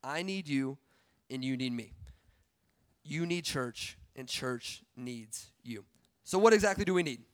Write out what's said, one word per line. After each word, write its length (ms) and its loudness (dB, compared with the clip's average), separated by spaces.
I 200 -4
need 260 -4
you 300 0
and 160 -6
you 120 0
need 160 -2
me. 200 -8
You 220 -4
need 180 -2
church 540 -4
and 100 -10
church 560 -6
needs 540 -12
you. 220 -10
So 140 0
what 140 10
exactly 320 4
do 100 2
we 80 6
need? 180 -4